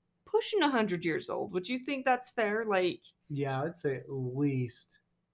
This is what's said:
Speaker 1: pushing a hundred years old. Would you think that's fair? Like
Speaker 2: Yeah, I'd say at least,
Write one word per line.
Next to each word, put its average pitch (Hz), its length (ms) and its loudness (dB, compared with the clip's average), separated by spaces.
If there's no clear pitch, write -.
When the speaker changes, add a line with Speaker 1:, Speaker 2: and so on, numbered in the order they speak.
Speaker 1:
pushing 427 360 2
a 294 80 6
hundred 202 340 2
years 165 260 0
old. - 240 -4
Would 180 140 -2
you 247 120 -2
think 262 240 -6
that's 247 260 0
fair? 214 360 0
Like 185 360 2
Speaker 2:
Yeah, 135 340 -2
I'd 170 160 -4
say 139 180 0
at 120 140 -12
least, 131 920 -2